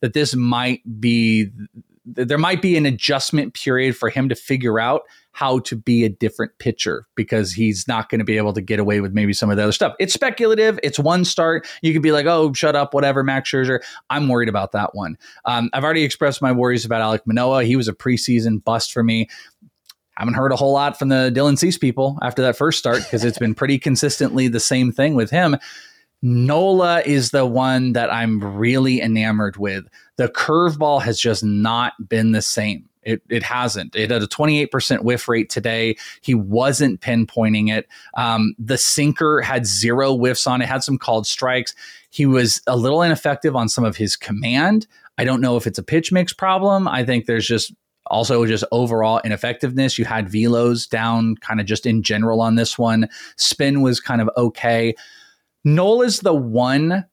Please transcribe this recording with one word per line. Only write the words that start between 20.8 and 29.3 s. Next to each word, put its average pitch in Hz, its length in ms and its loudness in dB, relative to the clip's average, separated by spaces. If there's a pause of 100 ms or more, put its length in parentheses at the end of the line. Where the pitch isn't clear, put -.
from 139 100 -2
the 131 260 2
Dylan 139 220 2
Cease 180 220 0
people 135 420 0
after 127 220 -2
that 123 120 2
first 151 240 0
start, 120 320 0
'cause 113 140 0
it's 117 140 -2
been 110 160 0
pretty 139 240 0
consistently 131 720 0
the 113 120 0
same 127 320 2
thing 147 220 0
with 113 160 0
him. 165 260 2 (640)
Nola 170 800 2
is 139 300 0
the 135 160 2
one 127 480 2
that 117 180 0
I'm 107 460 -2
really 127 420 2
enamored 110 560 0